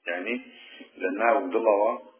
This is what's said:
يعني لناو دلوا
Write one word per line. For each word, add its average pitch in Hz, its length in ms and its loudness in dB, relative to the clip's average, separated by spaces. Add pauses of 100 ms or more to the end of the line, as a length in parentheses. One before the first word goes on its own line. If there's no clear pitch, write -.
يعني 95 340 -6 (560)
لناو 101 520 0
دلوا 113 500 2 (220)